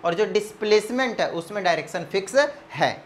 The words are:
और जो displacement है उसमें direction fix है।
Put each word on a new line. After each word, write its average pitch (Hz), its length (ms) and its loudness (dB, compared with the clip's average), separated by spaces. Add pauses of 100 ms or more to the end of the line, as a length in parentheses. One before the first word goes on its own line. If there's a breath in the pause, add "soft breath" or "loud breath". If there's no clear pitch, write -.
और 170 80 2
जो 208 200 2
displacement 214 880 0
है 151 100 2
उसमें 190 320 -6
direction 165 480 0
fix 196 240 -2 (360)
है। 139 240 0 (100)